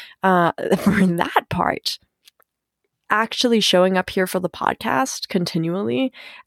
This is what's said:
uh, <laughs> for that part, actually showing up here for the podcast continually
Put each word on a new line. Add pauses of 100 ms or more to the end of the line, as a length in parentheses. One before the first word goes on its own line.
(220)
uh,
<laughs>
for
that
part, (1120)
actually
showing
up
here
for
the
podcast
continually (360)